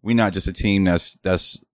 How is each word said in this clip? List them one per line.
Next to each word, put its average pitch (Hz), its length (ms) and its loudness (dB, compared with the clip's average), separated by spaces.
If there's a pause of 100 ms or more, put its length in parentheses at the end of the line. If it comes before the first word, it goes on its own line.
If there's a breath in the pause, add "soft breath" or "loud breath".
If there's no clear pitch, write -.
We're 117 140 0
not 107 180 2
just 92 140 -4
a 95 60 -6
team 98 320 0
that's, 87 380 0
that's, - 400 -2 (100)